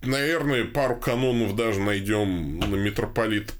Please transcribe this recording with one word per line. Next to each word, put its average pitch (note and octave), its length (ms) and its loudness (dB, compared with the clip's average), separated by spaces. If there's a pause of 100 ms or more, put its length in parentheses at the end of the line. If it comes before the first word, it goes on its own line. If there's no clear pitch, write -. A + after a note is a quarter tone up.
наверное, C#3 640 0
пару B2 320 0
канонов A#2+ 580 0
даже A2+ 240 2
найдём G2 800 0
на G2+ 160 0
митрополита G#2 840 -2